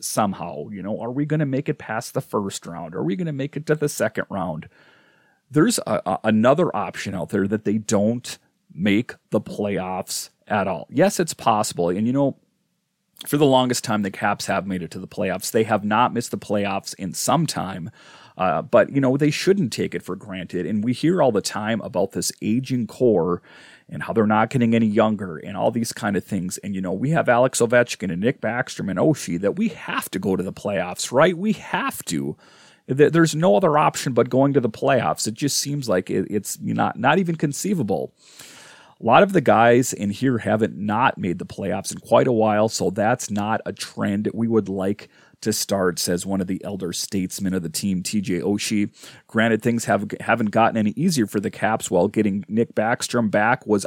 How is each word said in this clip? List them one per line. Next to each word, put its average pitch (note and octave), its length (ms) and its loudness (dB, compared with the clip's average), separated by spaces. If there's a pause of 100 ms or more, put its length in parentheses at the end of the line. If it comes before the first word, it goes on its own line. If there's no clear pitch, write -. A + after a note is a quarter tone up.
somehow. F2 680 -4
You F#2+ 140 -12
know, F#2+ 180 -6
are A#2 100 -6
we C#3+ 140 -2
gonna D3+ 220 0
make C3 200 -2
it D3+ 120 -4
past - 340 -8
the B2 80 -4
first - 460 -6
round? E2+ 260 -12
Are - 100 -4
we F3 120 -2
gonna E3+ 180 -4
make C3+ 240 -6
it D3+ 80 -8
to D#3 100 0
the D3 140 0
second - 400 -2
round? F2 400 -6 (800)
There's F3 300 4
a, - 260 -2
a, - 200 -2
another A#2+ 500 4
option G2 400 -6
out E2 140 -6
there G2 180 0
that G#2 180 -2
they G#2+ 140 0
don't A2 580 0 (340)
make G2+ 420 0 (180)
the G#2+ 100 0
playoffs F#2 880 -6 (180)
at G2+ 200 0
all. - 240 -6
Yes, F3+ 280 2
it's E3+ 140 -2
possible. G#2+ 560 0
And, G2+ 160 0
you B2 80 2
know, C#3 240 2 (880)
for D3 120 0
the D3+ 80 6
longest B2+ 380 4
time, G#2+ 200 0
the F#2+ 80 -2
Caps G2+ 340 -2
have G2 220 -2
made F#2 160 -4
it D#2+ 80 -10
to G2 80 -12
the F#2 80 -10
playoffs. F#2+ 420 -4
They A2 140 2
have G#2 200 0
not G#2+ 300 2
missed A#2+ 160 -4
the G#2+ 80 -4
playoffs G2+ 640 -4
in F2+ 140 -8
some D3 340 0
time. F#2 420 -6 (480)
Uh, D#2+ 240 0
but, - 280 4
you C#3 100 0
know, C3+ 160 2
they D3+ 160 2
shouldn't F3+ 400 2
take F2+ 240 -2
it F2 80 -8
for F#2 140 -10
granted. F#2 480 -8
And G#2 180 -2
we B2 80 0
hear D#3+ 300 2
all C3+ 100 4
the G#2+ 100 0
time G#2+ 380 -4
about - 320 -2
this - 300 -4
aging A#2+ 460 -2
core F2+ 540 2 (460)
and D2+ 160 -10
how - 80 -6
they're G#2+ 160 2
not A2 220 2
getting A#2 260 2
any A2+ 120 4
younger G#2 500 0
and F#2+ 180 -12
all A2+ 160 0
these A#2 220 -4
kind G2+ 240 -2
of - 80 -2
things. F#2 320 -6
And, G2+ 180 -8
you F#2+ 60 -4
know, F#2 100 -4
we A#2 200 -2
have C3+ 180 2
Alex B2 320 4
Ovechkin A#2 500 2
and E2 80 -4
Nick A#2+ 220 0
Backstrom A2 480 -4
and F#2 100 -2
Oshie B2+ 400 0
that G2 160 0
we G#3+ 140 -2
have - 420 -8
to - 80 -6
go F#2+ 160 0
to F#2 80 -2
the F#2+ 80 -8
playoffs, G2 600 -6
right? D#3+ 240 4
We G3+ 160 0
have - 520 -6
to. D2 300 -4 (580)
Th-, C#3+ 180 6
there's E3 240 4
no F3+ 200 4
other E3+ 220 4
option D#3 340 0
but A#2 180 2
going C3+ 220 4
to C#3 80 2
the A#2+ 100 2
playoffs. A#2 580 0
It A2 80 -4
just - 220 -2
seems C#3+ 300 -4
like F#2 220 0
it, G2 200 0
it's G2+ 300 -6
not, A2 400 -2
not C#3 200 4
even E3+ 180 -2
conceivable. C3+ 760 -2 (920)
A - 20 -2
lot C3+ 140 8
of G3 120 4
the F3 80 4
guys A#2 520 6
in G2+ 160 -4
here A#2+ 300 0
haven't G#2+ 360 0
not G#2+ 440 0
made F2+ 180 -2
the F2 80 -10
playoffs G2 460 -6
in - 80 -10
quite - 260 4
a C3 60 2
while, A2 360 4
so A2+ 220 -2
that's G#2+ 400 0
not G#2 340 -2
a - 80 -6
trend G#2 600 -4
we A2+ 140 0
would A2 200 2
like G2 420 -4 (320)
to G#2+ 120 0
start, F#2 460 0
says F2+ 260 -2
one G2 160 -2
of F2+ 60 -4
the F#2+ 160 -4
elder F#2+ 280 -6
statesmen F#2 640 -4
of F2+ 80 -2
the E2 80 -6
team, F#2 320 -2
T G#2+ 180 -4
J F#2+ 200 -2
Oshie. G2+ 500 0 (380)
Granted, A2 340 2
things A#2 240 0
have, G#2 220 2 (140)
haven't A2+ 280 2
gotten A2 260 4
any G#2+ 200 2
easier D3 320 0
for G#2+ 120 -4
the G2+ 120 -2
Caps - 400 -2
while F#2 160 4
getting G#2 400 0
Nick A2+ 260 0
Backstrom A2+ 560 -2
back G#2+ 380 2
was G#2 200 2